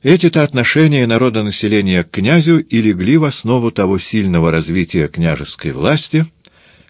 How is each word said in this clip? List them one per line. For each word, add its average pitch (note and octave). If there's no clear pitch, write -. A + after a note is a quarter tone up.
Эти-то E3
отношения C#3+
народонаселения G#2+
к -
князю D#3
и -
легли G#2+
в D#3
основу A#2+
того F#2+
сильного F2+
развития D#2+
княжеской D2+
власти — D3